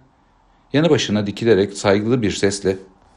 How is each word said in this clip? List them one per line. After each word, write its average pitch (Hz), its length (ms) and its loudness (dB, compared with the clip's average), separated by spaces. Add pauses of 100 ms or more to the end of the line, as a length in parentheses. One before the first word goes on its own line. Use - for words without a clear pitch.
(720)
Yanı 156 160 2
başına 107 380 0
dikilerek 104 460 0
saygılı 107 480 0
bir 98 100 -2
sesle, 98 460 -2 (400)